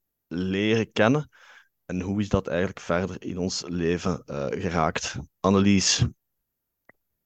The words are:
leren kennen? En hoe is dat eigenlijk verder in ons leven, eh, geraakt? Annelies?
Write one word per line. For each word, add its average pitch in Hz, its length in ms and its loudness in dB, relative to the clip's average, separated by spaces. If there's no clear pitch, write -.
leren 95 680 0
kennen? 127 380 2
En 90 160 -6
hoe 98 200 -2
is 101 80 -2
dat 95 180 0
eigenlijk 92 340 -4
verder 90 420 -2
in - 160 -8
ons 90 280 -4
leven, 87 600 -2
eh, 71 200 -6
geraakt? 82 680 -2
Annelies? 98 640 4